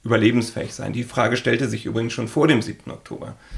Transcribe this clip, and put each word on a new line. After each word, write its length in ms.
überlebensfähig 680
sein? 220
Die 100
Frage 320
stellte 320
sich 160
übrigens 300
schon 120
vor 220
dem 140
siebten 280
Oktober, 460